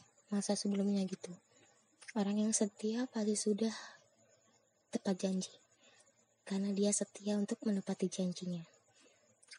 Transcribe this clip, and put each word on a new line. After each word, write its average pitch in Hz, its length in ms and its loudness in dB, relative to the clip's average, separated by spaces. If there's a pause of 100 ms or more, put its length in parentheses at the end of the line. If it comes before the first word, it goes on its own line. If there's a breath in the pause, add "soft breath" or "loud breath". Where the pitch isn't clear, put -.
(320)
masa 202 240 0
sebelumnya 202 480 0
gitu. 185 300 -8 (800 soft breath)
Orang 202 260 0
yang 214 160 2
setia 220 540 0
pasti 214 260 0
sudah 214 380 2 (1200 loud breath)
tepat 196 340 0
janji, 190 240 -2 (920 soft breath)
karena 196 260 0
dia 202 240 4
setia 208 400 -2
untuk 208 300 0
menepati 196 420 0
janjinya. 180 540 -2 (960 soft breath)